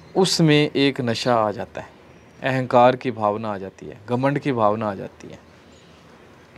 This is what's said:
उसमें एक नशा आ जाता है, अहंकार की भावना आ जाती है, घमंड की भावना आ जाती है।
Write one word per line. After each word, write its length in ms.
उसमें 560
एक 300
नशा 340
आ 160
जाता 300
है, 80
अहंकार 520
की 160
भावना 420
आ 40
जाती 280
है, 240
घमंड 300
की 120
भावना 400
आ 40
जाती 320
है। 120